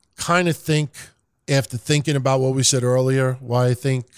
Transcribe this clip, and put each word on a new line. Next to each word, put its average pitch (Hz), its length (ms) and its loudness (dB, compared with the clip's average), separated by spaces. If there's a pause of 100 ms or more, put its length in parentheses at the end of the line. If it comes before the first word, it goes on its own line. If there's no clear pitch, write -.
(180)
kinda 175 360 0
think, 151 360 -2 (580)
after 135 280 0
thinking 147 400 -2
about 135 240 0
what 131 140 0
we 135 80 0
said 123 220 2
earlier, 131 560 2
why 123 260 0
I 123 80 2
think, 131 320 -4 (120)